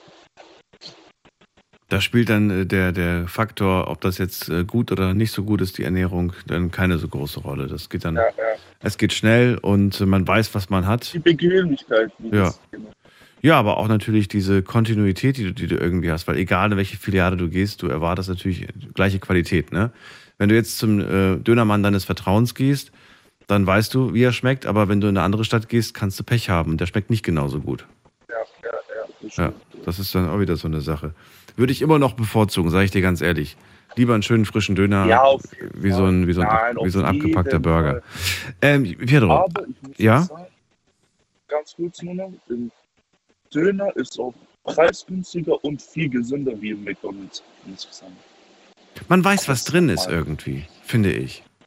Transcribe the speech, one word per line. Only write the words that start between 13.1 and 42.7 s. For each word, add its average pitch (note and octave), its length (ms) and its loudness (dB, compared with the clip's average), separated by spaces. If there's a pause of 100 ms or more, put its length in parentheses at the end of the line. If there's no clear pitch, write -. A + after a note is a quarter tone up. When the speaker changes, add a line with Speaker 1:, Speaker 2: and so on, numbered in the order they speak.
Speaker 1:
Ja, D#3 160 6
aber G#2 200 2
auch G#2+ 100 -2
natürlich G#2+ 400 2
diese G2 340 2
Kontinuität, A2 760 0
die A2 80 -4
du, F2+ 80 -4
die F2 120 -6
du E2+ 120 -2
irgendwie E2+ 340 0
hast, D#2+ 160 -4
weil D2+ 100 0
egal F#2+ 360 2
in G2 40 0
welche G2 200 -4
Filiale F#2 400 0
du F2 120 -2
gehst, F#2 320 -2
du F2+ 60 -6
erwartest E2+ 420 -4
natürlich F2+ 380 -6 (260)
gleiche F#2+ 260 0
Qualität, E2+ 520 0
ne? G#2 200 0 (460)
Wenn G2+ 120 2
du A2 60 6
jetzt A2+ 220 0
zum, G#2+ 220 2
äh, F#2+ 380 2
Dönermann A2 440 4
deines G2+ 240 2
Vertrauens G#2 480 0
gehst, C3+ 380 0 (560)
dann G2+ 180 2
weißt G2 300 2
du, B2+ 180 0
wie A#2 100 2
er B2 80 4
schmeckt, C3 360 -2
aber G2+ 220 2
wenn G2+ 120 2
du G#2 60 2
in G2 100 2
eine E2+ 80 2
andere G#2+ 180 0
Stadt A2 260 -2
gehst, A#2 260 0
kannst G2 240 -6
du G#2+ 40 -8
Pech A2+ 260 -2
haben E2 220 0
und D#2+ 100 -2
der F2 40 0
schmeckt F#2+ 240 -4
nicht A2+ 140 0
genauso D2 380 -2
gut. C2 240 -8 (440)
Speaker 2:
Ja, A#2 60 -10 (280)
ja, A#2 80 -8
ja, A2 320 -12 (180)
das A2 160 -14
Speaker 1:
Ja, - 160 -2 (160)
Speaker 2:
stimmt. - 180 -14
Speaker 1:
das F2 120 -6
ist F#2+ 140 -8
dann F2+ 160 0
auch G2 100 -2
wieder E2+ 160 0
so D#2 120 -6
eine D#2 140 -4
Sache. D2+ 320 -6 (440)
Würde B2+ 160 2
ich A#2 80 -4
immer D#3 180 4
noch C3 140 2
bevorzugen, G#2 560 0
sag F#2 140 2
ich F#2 80 0
dir G2 100 0
ganz F2+ 180 0
ehrlich. D2 380 -2 (400)
Lieber A#2+ 160 4
einen G#2+ 100 2
schönen A2+ 220 2
frischen G2 300 -2
Döner, G2 320 2
Speaker 2:
Ja, A#2+ 160 6
auf C3+ 200 4 (160)
jeden - 240 -12
Speaker 1:
wie G2 80 2
so F#2 120 2
Speaker 2:
Fall. F#2+ 60 4
Speaker 1:
ein, F2+ 180 4
wie F2 60 2
so F2 80 0
ein G#2 60 2
ab-, A2 140 2 (140)
Speaker 2:
Nein, A#2 100 -4
Speaker 1:
wie F#2+ 40 0
so G2 100 0
ein D2+ 60 0
Speaker 2:
auf D#2 60 2
Speaker 1:
abgepackter - 420 0
Speaker 2:
jeden D#2+ 100 2
Speaker 1:
Burger. D#2+ 280 2
Speaker 2:
Fall. - 120 -6 (580)
Speaker 1:
Ähm, C#3+ 220 4
Pietro, A#2+ 480 2 (140)
Speaker 2:
Aber E3+ 220 -6
ich - 140 -14
muss - 160 -20
Speaker 1:
ja? A2+ 240 6
Speaker 2:
sagen, F3 240 -6 (1040)
ganz D3+ 260 -6
kurz E3+ 260 -8
nur F3 140 -10
noch, F#3+ 160 -8 (180)
ein A#3+ 220 -6 (800)